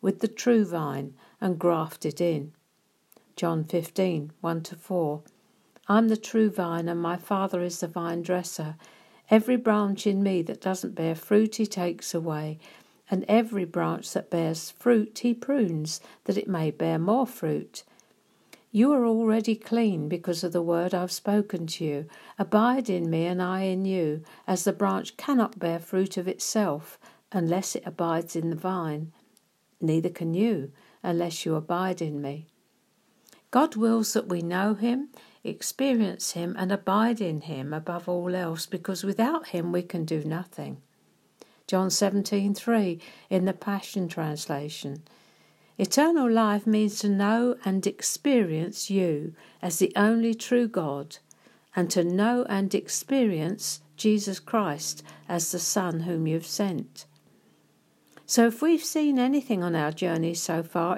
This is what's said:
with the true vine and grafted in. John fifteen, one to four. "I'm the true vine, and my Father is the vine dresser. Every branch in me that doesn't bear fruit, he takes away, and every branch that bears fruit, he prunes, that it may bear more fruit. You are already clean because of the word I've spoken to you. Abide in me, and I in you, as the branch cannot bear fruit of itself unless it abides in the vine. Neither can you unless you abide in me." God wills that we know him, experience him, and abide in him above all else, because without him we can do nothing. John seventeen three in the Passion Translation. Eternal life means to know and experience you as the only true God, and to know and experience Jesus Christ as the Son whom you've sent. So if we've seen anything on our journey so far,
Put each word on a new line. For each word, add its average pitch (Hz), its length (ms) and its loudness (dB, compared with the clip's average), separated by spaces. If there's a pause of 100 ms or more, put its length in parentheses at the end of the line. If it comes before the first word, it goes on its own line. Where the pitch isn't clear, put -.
with 190 180 0
the 226 80 0
true 226 380 2
vine 147 480 -4 (260)
and 185 200 0
grafted 160 600 0
in. 156 320 0 (840)
John 165 280 -2
fifteen, 165 680 -2 (100)
one 165 220 -2
to 170 120 -16
four. 160 460 -2 (680)
"I'm 220 200 6
the 220 100 4
true 220 320 2
vine, 170 400 -2
and 170 100 -2
my 170 160 -2
Father 190 460 -2
is 175 180 -4
the 175 80 -4
vine 170 360 -4
dresser. 175 520 -4 (540)
Every 220 280 6
branch 208 500 0
in 196 160 2
me 190 200 2
that - 180 -8
doesn't 185 340 -4
bear 160 180 -2
fruit, 214 440 2
he 214 100 0
takes 175 480 -6
away, 156 420 -4 (540)
and 190 160 0
every 214 380 2
branch 165 480 -4
that - 180 -6
bears 165 400 -2
fruit, 226 480 2
he 240 160 0
prunes, 170 640 -2 (240)
that 196 140 -2
it - 100 -4
may 160 240 0
bear 165 260 0
more 220 300 2
fruit. - 560 -6 (880)
You 233 200 6
are 254 140 4
already 226 500 4
clean 208 540 0
because 170 340 -2
of 170 80 -2
the 175 100 0
word 170 320 0
I've 180 180 -2
spoken 202 540 0
to 160 200 -6
you. 147 200 -2 (320)
Abide 226 520 2
in 175 200 0
me, 160 160 2
and 180 160 0
I 185 200 -2
in 190 240 0
you, 165 360 0 (240)
as 185 180 0
the 196 100 2
branch 190 420 -2
cannot 254 420 0
bear 170 220 -2
fruit 190 380 -2
of 180 100 -4
itself 165 720 -2 (320)
unless 180 440 0
it - 100 -8
abides 165 500 -2
in 165 140 -2
the 165 60 -2
vine. 160 580 -4 (640)
Neither 165 300 2
can 165 240 -4
you 175 380 0 (300)
unless 170 440 -2
you 160 100 0
abide 175 460 -2
in 147 200 -4
me." 143 260 -8 (1000)
God 294 280 4
wills 226 340 2
that - 160 0
we 175 140 -2
know 185 320 0
him, 240 340 0 (340)
experience - 920 -2
him, 175 280 -6
and 185 100 0
abide 214 520 2
in 160 200 -2
him 143 320 -8
above 170 360 -6
all 180 260 -2
else, 165 300 -4
because 190 400 -6
without 233 440 0
him 175 220 -2
we 180 120 0
can 175 200 -6
do 160 220 -2
nothing. 151 560 -8 (840)
John 190 240 2
seventeen 202 640 2
three 196 460 0 (300)
in 185 160 2
the 190 80 0
Passion 196 560 -4
Translation. 151 960 -6 (720)
Eternal 277 540 4
life 208 340 4
means 214 340 2
to 208 100 0
know 226 560 2
and 190 200 0
experience 196 1040 0
you 165 460 0 (260)
as 175 160 -4
the - 200 2
only 226 360 4
true 233 360 2
God, 147 480 -4 (580)
and 175 160 2
to 180 100 4
know 208 460 2
and 196 260 0
experience 202 1080 0 (160)
Jesus 208 420 2
Christ 160 640 -2 (240)
as 170 240 -2
the 175 80 -4
Son 170 420 0
whom 165 260 -2
you've 165 180 0
sent. - 600 -4 (1200)
So 233 220 6
if 233 140 -2
we've 320 220 4
seen 294 360 2
anything 254 440 0
on 175 120 0
our 151 160 0
journey 165 420 0
so 165 300 -2
far, 170 340 -2